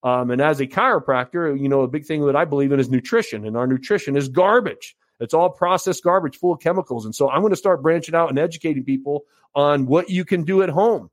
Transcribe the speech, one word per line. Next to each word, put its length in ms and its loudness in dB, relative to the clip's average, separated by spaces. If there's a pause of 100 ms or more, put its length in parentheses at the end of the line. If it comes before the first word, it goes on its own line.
Um, 260 0
and 100 -2
as 200 2
a 60 -2
chiropractor, 920 -2
you 80 -2
know, 120 2
a 80 0
big 160 -6
thing 220 -4
that 100 2
I 80 2
believe 260 0
in 80 2
is 120 0
nutrition, 560 -2
and 100 -6
our 100 -2
nutrition 500 -2
is 120 -2
garbage. 680 0 (240)
It's 140 -6
all 160 4
processed 560 -2
garbage 320 0
full 160 0
of 80 -4
chemicals. 460 -2
And 80 -10
so 160 0
I'm 100 0
gonna 160 2
start 240 0
branching 340 0
out 140 2
and 100 -2
educating 460 -2
people 400 -4 (300)
on 320 2
what 240 2
you 160 -2
can 180 0
do 180 2
at 60 2
home 440 0